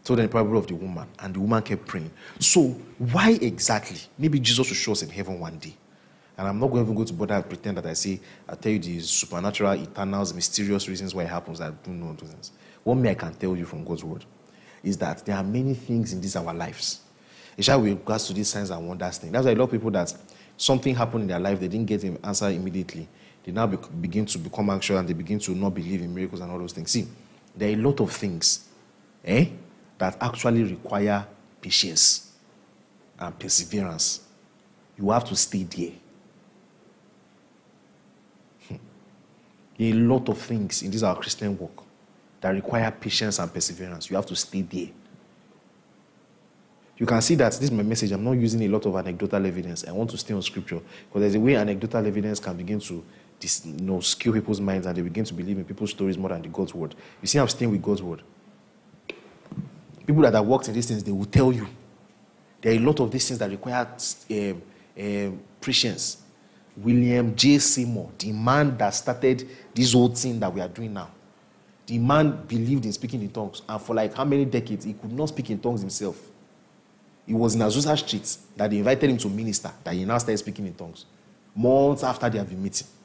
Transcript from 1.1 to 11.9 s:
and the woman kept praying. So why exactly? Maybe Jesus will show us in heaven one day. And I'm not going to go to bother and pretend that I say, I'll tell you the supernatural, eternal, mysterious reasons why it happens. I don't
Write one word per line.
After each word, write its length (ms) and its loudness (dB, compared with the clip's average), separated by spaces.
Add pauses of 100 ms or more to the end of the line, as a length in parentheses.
and 160 -10
the 60 -2
woman 220 2
kept 220 -4
praying. 260 -8 (280)
So 300 6 (300)
why 320 4 (120)
exactly? 560 -2 (180)
Maybe 240 2
Jesus 280 2
will 80 -4
show 160 -2
us 100 0
in 80 -8
heaven 280 -6
one 200 -10
day. 180 -16 (640)
And 100 -4
I'm 100 -2
not 100 2
going 180 2
to 80 0
go 100 0
to 80 -4
bother 220 -2
and 120 0
pretend 300 -6
that 100 -6
I 60 -6
say, 280 -4 (280)
I'll 80 -12
tell 160 0
you 60 2
the 220 -4
supernatural, 720 0
eternal, 480 -2 (140)
mysterious 540 -2
reasons 260 -6
why 100 -2
it 40 -4
happens. 320 -8
I 100 -6
don't 300 -12